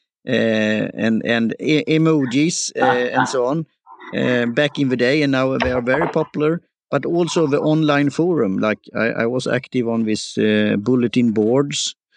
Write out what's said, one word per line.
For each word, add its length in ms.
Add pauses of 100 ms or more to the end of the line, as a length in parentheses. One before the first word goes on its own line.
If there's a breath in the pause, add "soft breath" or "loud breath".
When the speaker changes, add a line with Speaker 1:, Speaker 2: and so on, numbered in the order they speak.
(260)
Speaker 1:
uh, 60 (640)
and, 320
and 340
e-, 260
emojis, 920
uh, 60
Speaker 2:
Ah, 80
Speaker 1:
and 260
Speaker 2:
ah. 40
Speaker 1:
so 200
on, 220 (500)
uh, 300
back 320
in 100
the 80
day, 260
and 100
now 260
they 140
are 100
very 260
popular. 540 (280)
But 160
also 420
the 120
online 500
forum, 480
like, 200 (160)
I, 300
I 20
was 220
active 400
on 160
this, 340
uh, 400
bulletin 540
boards, 640 (200 soft breath)